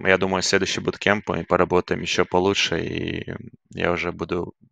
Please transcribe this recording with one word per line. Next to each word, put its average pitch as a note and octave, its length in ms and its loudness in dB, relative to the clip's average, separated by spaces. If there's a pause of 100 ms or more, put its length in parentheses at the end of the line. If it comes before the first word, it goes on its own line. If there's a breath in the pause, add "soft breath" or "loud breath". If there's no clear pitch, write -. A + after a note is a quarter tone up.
Я F#2+ 140 6
думаю, F#2+ 240 0
следующий - 380 0
буткемп G2+ 500 0
мы F2 140 -2
поработаем F2+ 580 2
еще F2 240 0
получше, F2+ 580 2
и E2+ 500 -6 (360)
я F2 220 -4
уже F2 200 -4
буду E2+ 420 -6 (180)